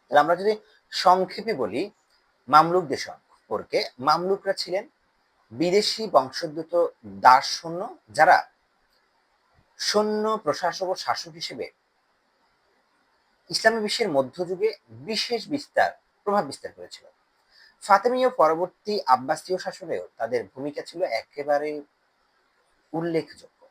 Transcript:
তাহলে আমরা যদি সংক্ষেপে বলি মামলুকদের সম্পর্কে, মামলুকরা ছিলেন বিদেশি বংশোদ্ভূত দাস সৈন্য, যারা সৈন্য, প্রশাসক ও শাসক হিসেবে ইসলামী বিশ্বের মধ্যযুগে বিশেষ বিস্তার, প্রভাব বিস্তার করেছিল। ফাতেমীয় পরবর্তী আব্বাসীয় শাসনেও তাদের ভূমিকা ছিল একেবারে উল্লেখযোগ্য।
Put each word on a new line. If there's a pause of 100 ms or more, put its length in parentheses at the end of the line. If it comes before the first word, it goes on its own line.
তাহলে
আমরা
যদি (400)
সংক্ষেপে
বলি (680)
মামলুকদের
সম্পর্কে, (200)
মামলুকরা
ছিলেন (680)
বিদেশি (100)
বংশোদ্ভূত (480)
দাস (120)
সৈন্য, (280)
যারা (1400)
সৈন্য, (120)
প্রশাসক
ও
শাসক
হিসেবে (1800)
ইসলামী
বিশ্বের
মধ্যযুগে (400)
বিশেষ
বিস্তার, (360)
প্রভাব
বিস্তার
করেছিল। (800)
ফাতেমীয়
পরবর্তী (120)
আব্বাসীয়
শাসনেও (120)
তাদের
ভূমিকা
ছিল (200)
একেবারে (1200)
উল্লেখযোগ্য। (100)